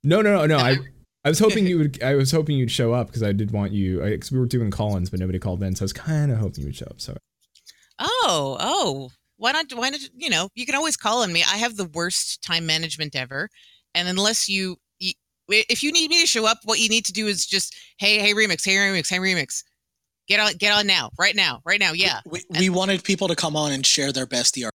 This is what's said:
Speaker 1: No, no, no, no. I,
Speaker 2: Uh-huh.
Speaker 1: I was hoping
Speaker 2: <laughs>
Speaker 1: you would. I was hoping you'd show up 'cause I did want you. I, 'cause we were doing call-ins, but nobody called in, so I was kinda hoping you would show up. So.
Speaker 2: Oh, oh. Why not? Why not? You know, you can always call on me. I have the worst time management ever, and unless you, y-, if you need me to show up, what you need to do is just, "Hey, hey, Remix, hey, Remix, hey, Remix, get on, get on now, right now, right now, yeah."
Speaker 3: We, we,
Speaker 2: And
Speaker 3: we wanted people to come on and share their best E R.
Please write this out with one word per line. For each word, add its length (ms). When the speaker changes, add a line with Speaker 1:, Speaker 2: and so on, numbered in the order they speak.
Speaker 1:
No, 180
no, 140
no, 120
no. 100
I, 160
Speaker 2:
Uh-huh. 100
Speaker 1:
I 40
was 100
hoping 280
Speaker 2:
<laughs> 20
Speaker 1:
you 100
would. 240
I 140
was 160
hoping 240
you'd 140
show 220
up 200
'cause 100
I 100
did 200
want 200
you. 320
I, 120
'cause 160
we 60
were 80
doing 240
call-ins, 400
but 100
nobody 180
called 240
in, 140
so 60
I 20
was 80
kinda 440
hoping 260
you 60
would 80
show 100
up. 140
So. 160
Speaker 2:
Oh, 580
oh. 520
Why 160
not? 200
Why 180
not? 100
You 140
know, 240
you 120
can 80
always 220
call 260
on 100
me. 120
I 140
have 180
the 100
worst 560
time 240
management 480
ever, 340
and 140
unless 400
you, 280
y-, 120
if 340
you 100
need 180
me 100
to 60
show 180
up, 200
what 160
you 80
need 160
to 80
do 160
is 180
just, 300
"Hey, 200
hey, 160
Remix, 300
hey, 100
Remix, 340
hey, 100
Remix, 440
get 140
on, 140
get 180
on 160
now, 300
right 180
now, 280
right 140
now, 140
yeah." 340
Speaker 3:
We, 140
we, 60
Speaker 2:
And 20
Speaker 3:
we 120
wanted 340
people 240
to 80
come 180
on 160
and 160
share 260
their 140
best 320
E 60
R. 120